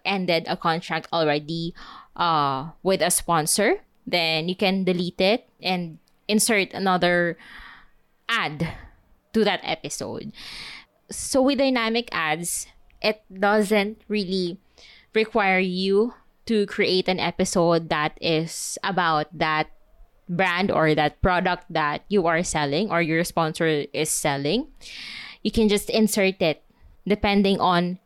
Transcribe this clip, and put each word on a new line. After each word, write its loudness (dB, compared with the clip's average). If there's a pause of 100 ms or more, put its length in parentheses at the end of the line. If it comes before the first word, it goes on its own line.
ended 0
a -4
contract -4
already, -2 (420)
uh, 0 (120)
with 2
a 2
sponsor, 0 (260)
then 0
you -4
can 0
delete -2
it 2 (140)
and -4 (280)
insert 2
another 2 (880)
ad -2 (580)
to 4
that 0
episode. -8 (800)
So -2
with 2
dynamic 0
ads, -2 (340)
it -2 (100)
doesn't 0
really -2 (560)
require 2
you 0 (320)
to 2
create 0
an 0
episode 2
that -2
is -2
about 0 (120)
that 0 (580)
brand 0
or 4
that 0
product 2
that -2
you 2
are 2
selling 0
or 2
your 2
sponsor 0
is -2
selling. -2 (760)
You -2
can 4
just 0
insert 2
it 0 (440)
depending 2
on 2